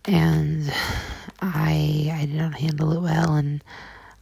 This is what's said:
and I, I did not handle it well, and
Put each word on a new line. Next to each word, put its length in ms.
and 680
I, 720
I 100
did 100
not 200
handle 380
it 100
well, 320
and 280